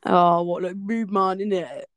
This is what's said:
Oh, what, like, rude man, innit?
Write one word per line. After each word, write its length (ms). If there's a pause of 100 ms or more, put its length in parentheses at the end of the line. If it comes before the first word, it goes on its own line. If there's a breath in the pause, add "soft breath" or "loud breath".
Oh, 360
what, 200
like, 220
rude 260
man, 280
innit? 460 (120)